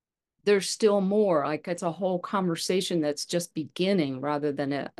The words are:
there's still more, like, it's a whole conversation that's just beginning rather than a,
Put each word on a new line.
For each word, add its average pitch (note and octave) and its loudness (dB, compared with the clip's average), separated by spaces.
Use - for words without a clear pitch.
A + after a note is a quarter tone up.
there's G3+ 2
still G3+ 4
more, F#3+ 2
like, D3+ -4
it's F3 -4
a E3+ -2
whole F#3 -2
conversation F3+ 0
that's D3 -2
just E3+ -4
beginning D#3 0
rather D3 -2
than C#3+ -2
a, C3+ -6